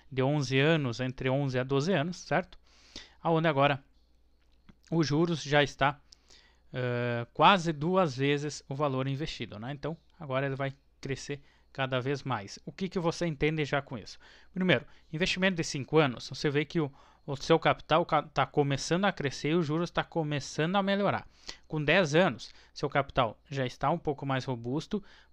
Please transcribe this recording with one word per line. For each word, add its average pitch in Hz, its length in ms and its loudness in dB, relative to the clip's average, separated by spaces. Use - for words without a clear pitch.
de 127 100 0
onze 135 380 2
anos, 143 400 2
entre 127 280 -4
onze 131 300 0
a 127 60 0
doze 139 280 0
anos, 170 260 -2
certo? - 380 -4
Aonde 160 280 2
agora 139 340 4
os 165 140 2
juros 156 380 0
já 147 180 4
está, 139 400 0
eh, 120 600 -2
quase 165 380 6
duas 160 440 0
vezes 143 520 -2
o 135 80 -8
valor 135 320 -2
investido, 131 500 -6
né? 117 140 -10
Então, 147 240 -8
agora 135 260 -2
ele 135 80 -2
vai 135 180 -4
crescer 139 420 -8
cada 131 280 -2
vez 139 220 -4
mais. 110 420 -6
O - 60 -14
que 190 180 -6
que 190 120 -4
você 170 260 -2
entende 156 380 0
já 143 180 -2
com 131 160 -10
isso? - 180 -16
Primeiro, 180 340 2
investimento 185 440 0
de 165 80 0
cinco 147 340 0
anos, 127 300 2
você 147 200 -2
vê 147 160 2
que 170 160 -4
o, 139 120 -2
o 143 80 -6
seu 165 240 4
capital 156 480 2
ca-, 147 160 2
tá 139 240 0
começando 147 600 0
a 190 60 2
crescer 143 380 -4
e 160 40 2
os 175 120 2
juros 160 240 -2
tá 156 140 -2
começando 151 720 -2
a 202 60 2
melhorar. 196 440 0
Com 156 160 -4
dez 151 320 4
anos, 160 400 2
seu - 160 -4
capital 139 520 0
já 135 160 -2
está 139 240 -2
um 170 80 0
pouco 147 260 -6
mais 131 200 -2
robusto, 131 580 -4